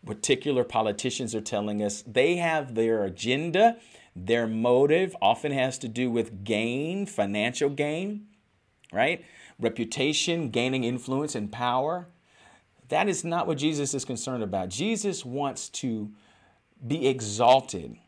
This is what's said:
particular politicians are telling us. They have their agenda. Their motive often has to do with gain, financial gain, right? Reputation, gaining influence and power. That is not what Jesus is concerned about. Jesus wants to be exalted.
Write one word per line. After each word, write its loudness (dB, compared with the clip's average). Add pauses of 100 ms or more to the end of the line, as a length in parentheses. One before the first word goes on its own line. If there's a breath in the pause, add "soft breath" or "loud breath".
particular 0
politicians -2
are -2
telling -2
us. -4
They 2
have -2
their 2
agenda. 2 (400 loud breath)
Their 2
motive 4
often 4
has 0
to -6
do 0
with -2
gain, -2
financial 0
gain, -4 (680)
right? 2 (340 loud breath)
Reputation, 0
gaining 0
influence -2
and -4
power. -2 (800 soft breath)
That 2
is -4
not -2
what -2
Jesus -2
is -4
concerned -6
about. -4
Jesus -4
wants -6
to -6 (720 loud breath)
be 0
exalted. 2 (120)